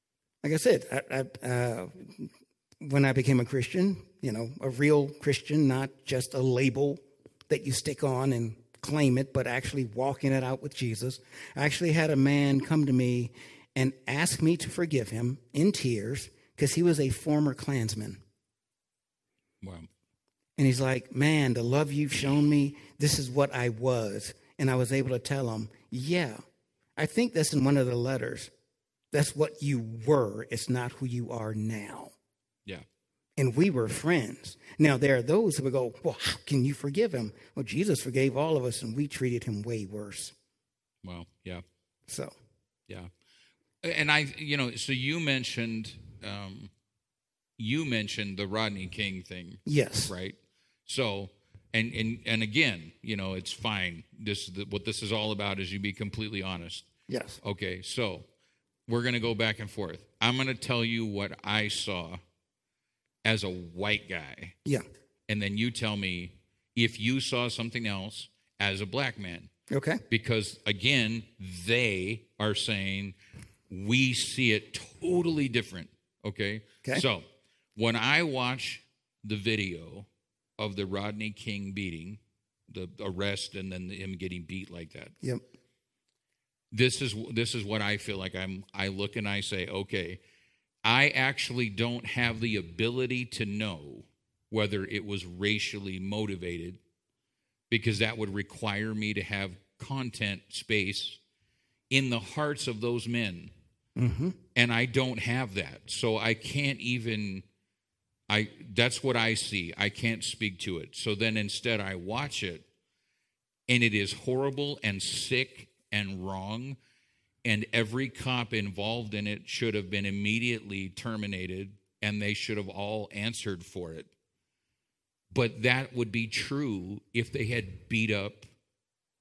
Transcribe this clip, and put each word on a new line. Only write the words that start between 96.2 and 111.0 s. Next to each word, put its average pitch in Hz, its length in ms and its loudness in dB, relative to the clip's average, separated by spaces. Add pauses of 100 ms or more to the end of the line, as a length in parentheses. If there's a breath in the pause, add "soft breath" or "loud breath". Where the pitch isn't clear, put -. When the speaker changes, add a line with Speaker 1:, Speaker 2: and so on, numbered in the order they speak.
Speaker 2:
because 110 300 2
that 110 180 0
would 104 160 -2
require 104 600 -2
me 107 200 -2
to 98 100 -2
have 98 280 -4 (280)
content 110 680 -4
space - 680 -2 (720)
in 135 200 4
the 117 100 0
hearts 147 480 -4
of 107 140 -4
those 120 260 -2
men." 104 440 -4 (460)
Speaker 1:
Mm-hmm. 123 340 2 (260)
Speaker 2:
And 120 160 6
I 120 120 2
don't 127 340 0
have 120 360 -2
that. - 320 -6
So 110 300 0
I 110 160 2
can't 139 480 -2
even, 107 640 -2 (880)
I, 107 200 2 (240)
that's 120 280 4
what 131 140 2
I 113 200 2
see. 87 420 -2
I 101 100 2
can't 113 340 -2
speak - 400 -4
to 87 180 -4
it. - 180 -14
So 107 180 -2